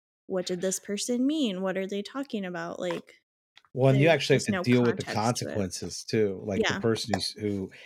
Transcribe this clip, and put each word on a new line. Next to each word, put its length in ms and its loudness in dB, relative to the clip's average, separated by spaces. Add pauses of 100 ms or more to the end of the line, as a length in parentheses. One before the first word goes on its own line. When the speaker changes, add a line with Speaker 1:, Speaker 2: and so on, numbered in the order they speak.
(260)
Speaker 1:
what 200 -4
did 160 -6
this 180 -2
person 480 -2
mean? 340 0
What 140 -2
are 100 -4
they 160 -4
talking 420 -6
about? 360 -8
Like, 340 -6 (580)
Speaker 2:
Well, 180 4
and 100 6
you 60 6
Speaker 1:
there's 80 8
Speaker 2:
actually 200 4
have 60 6
Speaker 1:
just 60 -6
Speaker 2:
to 60 0
Speaker 1:
no 120 0
Speaker 2:
deal 180 6
with 140 4
the 80 -4
Speaker 1:
context 380 0
to 60 -6
it. 60 -8
Speaker 2:
consequences 500 -6
too. 400 0
Like, 140 -2
the 160 2
Speaker 1:
Yeah. 60 -4
Speaker 2:
person 340 0
who's, 160 -2
who, 400 -4 (160)